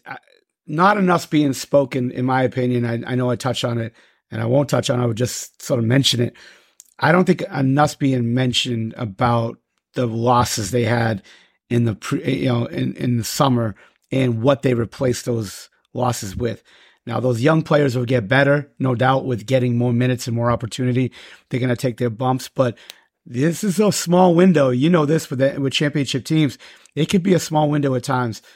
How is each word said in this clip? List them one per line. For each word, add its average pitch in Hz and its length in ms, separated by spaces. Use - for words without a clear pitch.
I, - 120
not 185 320
enough's 180 280
being 151 260
spoken, 131 600
in 127 120
my 131 200
opinion. 123 420
I, 117 260
I 127 40
know 123 140
I 123 60
touched 123 300
on 120 140
it, 113 140
and 113 100
I 117 40
won't 131 240
touch 123 200
on 123 120
it. - 20
I - 40
would 110 100
just - 440
sort 127 180
of 113 60
mention 123 360
it. 120 160
I 143 120
don't 180 140
think 180 160
enough's 139 540
being 127 380
mentioned 120 600
about 117 640
the 127 100
losses 117 640
they 120 120
had 113 400
in 120 160
the 107 100
pre, - 480
you 139 40
know, 120 200
in, 131 260
in 123 240
the 110 60
summer 120 520
and 127 300
what 139 200
they 127 140
replaced 117 500
those 113 440
losses 117 440
with. 113 240
Now, 117 120
those 117 220
young 156 220
players 143 320
will 123 100
get 120 220
better, 139 500
no 131 160
doubt, 131 320
with 110 220
getting 123 320
more 123 120
minutes 123 360
and 117 80
more 117 160
opportunity. 123 600
They're 131 100
gonna 123 160
take 120 220
their 120 140
bumps, 131 380
but 127 280
this 147 380
is 196 160
a 208 120
small 175 440
window. 160 340
You 127 220
know 156 160
this 156 240
with 127 80
the, 139 200
with 135 140
championship 139 500
teams. 156 360
It 151 160
could 185 140
be 185 100
a 165 60
small 156 280
window 143 280
at 120 80
times. 123 400